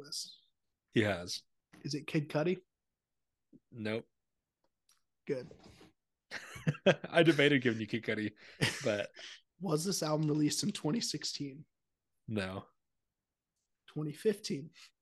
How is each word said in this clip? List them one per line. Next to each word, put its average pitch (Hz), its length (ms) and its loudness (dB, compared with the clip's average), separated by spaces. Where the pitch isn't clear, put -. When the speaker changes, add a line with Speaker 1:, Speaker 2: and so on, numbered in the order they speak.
Speaker 1:
West? - 320 -12
Speaker 2:
He 117 80 6
has. 90 400 -4
Speaker 1:
Is 143 100 -8
it 147 140 -8
Kid 151 200 -2
Cudi? 170 300 0
Speaker 2:
Nope. 110 320 -4
Speaker 1:
Good. 131 180 -4
Speaker 2:
<laughs> - 260 2
I 170 80 10
debated 147 400 8
giving 117 180 2
you 110 60 -4
Kid 113 180 -2
Cudi, 107 280 -2
but 104 260 0
Speaker 1:
<laughs> - 260 -20
Was 160 240 -2
this 190 160 -2
album 156 260 0
released 147 360 0
in - 80 -2
twenty 151 300 -2
sixteen? 143 640 -8
Speaker 2:
No. 98 380 -4
Speaker 1:
Twenty 151 180 -4
fifteen? 165 600 -4